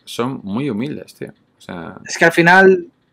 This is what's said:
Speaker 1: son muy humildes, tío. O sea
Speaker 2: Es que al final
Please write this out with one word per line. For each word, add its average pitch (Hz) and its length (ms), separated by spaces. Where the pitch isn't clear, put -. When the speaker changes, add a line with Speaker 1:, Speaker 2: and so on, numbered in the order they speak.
Speaker 1:
son 123 380
muy 113 260
humildes, 120 460
tío. - 140
O - 20
sea 87 360
Speaker 2:
Es - 120
que 170 60
al 170 80
final 180 540